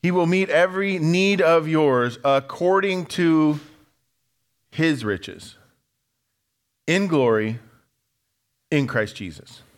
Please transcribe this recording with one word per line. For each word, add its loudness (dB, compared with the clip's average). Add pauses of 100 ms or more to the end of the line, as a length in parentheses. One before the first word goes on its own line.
"He -2
will 2
meet 0
every 0
need 2
of 4
yours 0
according 0
to 2 (1120)
his -2
riches -8 (1300)
in 0
glory 0 (1120)
in 0
Christ -4
Jesus." -16 (160)